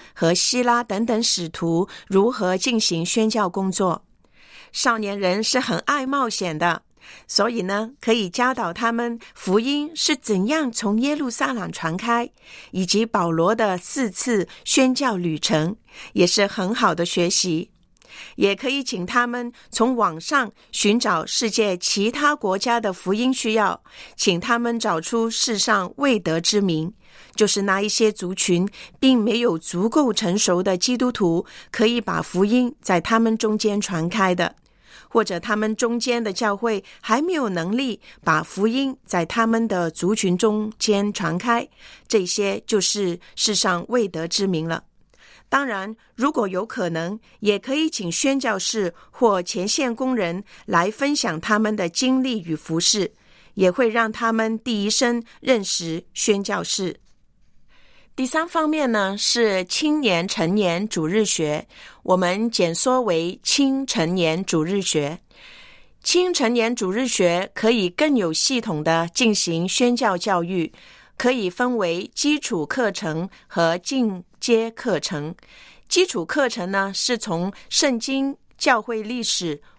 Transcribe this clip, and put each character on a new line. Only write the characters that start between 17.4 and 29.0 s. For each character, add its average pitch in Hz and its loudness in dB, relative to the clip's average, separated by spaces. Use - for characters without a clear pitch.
也 196 4
可 254 -4
以 277 -2
请 202 -6
他 240 0
们 240 -6
从 247 2
网 185 0
上 254 0
寻 208 2
找 180 0
世 - -2
界 202 0
其 202 0
他 294 0
国 202 -2
家 233 0
的 208 -2
福 - -4
音 247 2
需 240 -2
要， 196 0
请 175 2
他 233 0
们 233 -2
找 196 0
出 226 -2
世 226 -2
上 190 0
未 269 2
得 165 0
之 202 2
民， 165 0
就 214 4
是 247 2
那 196 2
一 214 -2
些 214 4
族 190 -6
群 180 2
并 262 6